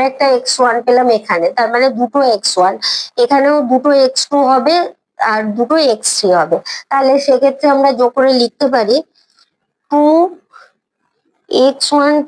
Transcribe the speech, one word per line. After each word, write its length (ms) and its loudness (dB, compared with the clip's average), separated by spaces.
একটা 160 -4
এক্স 220 -6
ওয়ান 160 2
পেলাম 220 2
এখানে, 300 -4
তার 160 0
মানে 140 0
দুটো 200 -2
এক্স 240 -6
ওয়ান, 140 2
এখানেও 320 2
দুটো 180 0
এক্স 160 -2
টু 80 0
হবে 240 0
আর 80 -2
দুটো 180 -2
এক্স 240 -6
থ্রি 120 -2
হবে। 180 -2
তাহলে 220 0
সেক্ষেত্রে 500 0
আমরা 140 2
যোগ 180 2
করে 140 2
লিখতে 240 -4
পারি 220 0
টু 120 2
এক্স 180 -2
ওয়ান 200 2